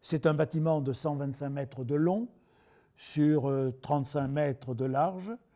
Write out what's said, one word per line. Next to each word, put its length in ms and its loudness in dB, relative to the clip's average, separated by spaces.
C'est 240 0
un 80 6
bâtiment 460 2
de 120 -2
cent 240 -4
vingt-cinq 340 -4
mètres 340 -6
de 120 0
long 320 2
sur, 560 2
euh, 220 0
trente-cinq 460 0
mètres 440 -2
de 120 -4
large. 480 0